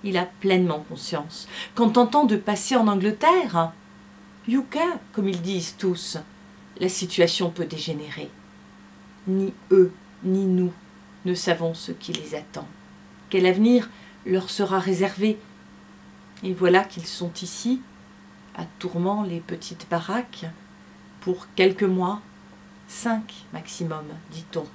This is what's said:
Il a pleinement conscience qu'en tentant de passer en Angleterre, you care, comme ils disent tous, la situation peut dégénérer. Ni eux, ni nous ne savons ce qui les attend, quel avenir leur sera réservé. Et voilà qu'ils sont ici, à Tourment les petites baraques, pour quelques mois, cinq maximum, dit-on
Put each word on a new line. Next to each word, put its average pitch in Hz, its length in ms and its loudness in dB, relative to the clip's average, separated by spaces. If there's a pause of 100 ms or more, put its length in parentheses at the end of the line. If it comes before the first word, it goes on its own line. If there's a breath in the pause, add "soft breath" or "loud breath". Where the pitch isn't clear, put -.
Il 190 100 -2
a 175 100 0 (140)
pleinement 180 480 2
conscience - 600 -8 (260 loud breath)
qu'en 226 140 6
tentant 247 340 6
de 214 140 4
passer 208 400 -2
en 220 100 4
Angleterre, 202 880 2 (720)
you 254 160 2
care, 330 340 -2 (140)
comme 196 160 -2
ils 180 140 -2
disent 180 360 -4
tous, 180 400 -2 (640)
la 180 80 0
situation 180 640 2
peut 165 160 -6
dégénérer. 151 680 -8 (960)
Ni 190 260 0 (180)
eux, 185 200 10 (320)
ni 190 220 2
nous 180 260 4 (540)
ne 180 80 0
savons 170 400 0
ce 165 180 -12
qui 165 220 -12
les 151 200 -8
attend, 151 340 -12 (600)
quel 185 160 4
avenir 220 440 4 (360 loud breath)
leur 185 240 0
sera 190 300 0
réservé. 190 580 0 (1040)
Et 190 100 -4
voilà 185 320 4
qu'ils 170 200 -12
sont 170 360 -8
ici, 240 400 -4 (760)
à 170 80 -10 (160)
Tourment 185 440 -2
les 170 180 -6
petites - 480 -12
baraques, 180 560 -4 (760)
pour - 280 -4 (100)
quelques 190 260 4
mois, 185 380 0 (680)
cinq 220 460 -4 (180)
maximum, 160 540 -8 (260)
dit-on 160 440 -10